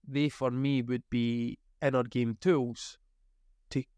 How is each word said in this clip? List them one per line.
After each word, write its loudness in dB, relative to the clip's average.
They, 2
for -2
me, 2
would -2
be -2
inner 2
game -2
tools 0
to -2